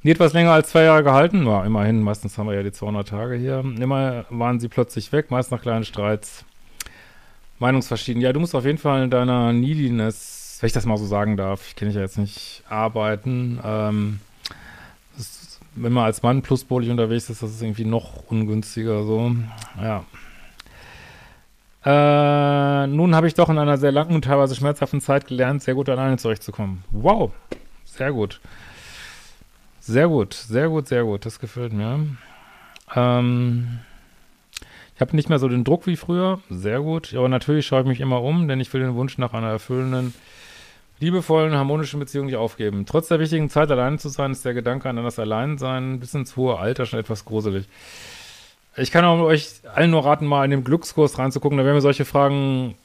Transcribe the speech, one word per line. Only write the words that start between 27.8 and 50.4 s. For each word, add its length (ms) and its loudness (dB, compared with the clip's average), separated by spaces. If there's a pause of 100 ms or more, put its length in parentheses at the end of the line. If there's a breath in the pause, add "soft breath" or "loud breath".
sehr 260 -6
gut. 280 -4 (1500 loud breath)
Sehr 200 4
gut, 260 0
sehr 340 -2
gut, 200 -2
sehr 160 0
gut. 240 -4
Das 100 -12
gefällt 340 -10
mir. 360 -2 (880 loud breath)
Ähm, 840 0 (1120 loud breath)
ich 40 -20
habe 160 0
nicht 140 0
mehr 80 4
so 100 2
den 160 0
Druck 220 0
wie 100 0
früher. 440 -2 (100)
Sehr 300 -4
gut. 340 -6
Aber 160 0
natürlich 380 0
schaue 140 2
ich 60 0
mich 140 -2
immer 220 -2
um, 240 0
denn 120 -2
ich 140 -6
will 80 0
den 140 -2
Wunsch 240 -4
nach 160 -2
einer 140 -4
erfüllenden, 680 -4 (840 loud breath)
liebevollen, 540 2
harmonischen 460 -2
Beziehung 260 -6
nicht 100 -4
aufgeben. 520 -4
Trotz 220 -2
der 100 4
wichtigen 320 0
Zeit, 180 2
alleine 300 0
zu 100 -10
sein, 220 -4
ist 120 -8
der 120 -4
Gedanke 340 -4
an 60 -6
das 240 -6
Alleinsein 800 -4
bis 160 -12
ins 200 -6
hohe 220 0
Alter 300 -2
schon 120 -6
etwas 240 -6
gruselig. 440 -4 (1120 loud breath)
Ich 120 -4
kann 160 4
auch 140 4
euch 400 2 (120)
allen 200 4
nur 120 4
raten, 220 2
mal 200 2